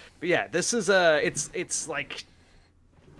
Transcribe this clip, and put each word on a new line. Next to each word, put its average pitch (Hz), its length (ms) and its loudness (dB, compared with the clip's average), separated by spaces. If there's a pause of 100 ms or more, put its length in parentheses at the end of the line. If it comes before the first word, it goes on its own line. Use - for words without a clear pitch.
(200)
But 175 100 -4
yeah, 117 180 2
this 165 260 -2
is 202 160 0
a, 170 360 6
it's, - 280 -4
it's - 360 -6
like, 143 340 -10 (960)